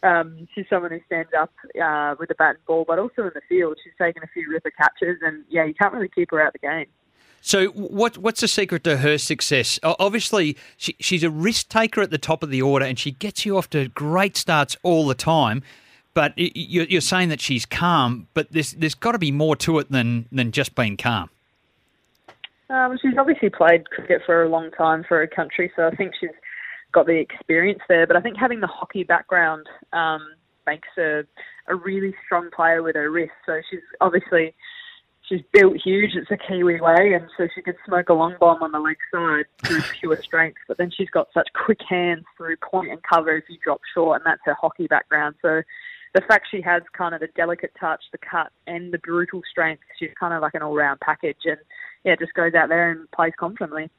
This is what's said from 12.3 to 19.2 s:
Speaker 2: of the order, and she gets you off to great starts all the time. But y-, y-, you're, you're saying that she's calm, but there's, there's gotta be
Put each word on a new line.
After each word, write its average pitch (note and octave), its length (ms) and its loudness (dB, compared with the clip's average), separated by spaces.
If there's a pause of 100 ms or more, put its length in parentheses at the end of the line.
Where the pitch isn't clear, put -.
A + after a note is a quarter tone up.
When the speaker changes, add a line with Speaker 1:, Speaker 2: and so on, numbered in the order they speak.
Speaker 2:
of D3+ 80 -8
the C3 100 0
order, C3+ 240 2
and B2+ 140 -4
she C#3+ 140 -6
gets - 340 -8
you G3 100 0
off F3+ 140 -2
to C#3 180 -2
great E3+ 480 -2
starts D3+ 460 0
all D#3+ 240 4
the C3+ 80 2
time. C3+ 480 0 (500)
But D3 240 2
y-, F3 180 0
y-, E3+ 140 -4
you're, F3 160 2
you're E3+ 160 2
saying F3+ 300 0
that D3+ 100 -4
she's B2 240 -2
calm, C3+ 680 0
but D#3 180 -2
there's, D3+ 200 -2
there's D#3 220 -4
gotta A#3 240 -2
be D#3+ 140 0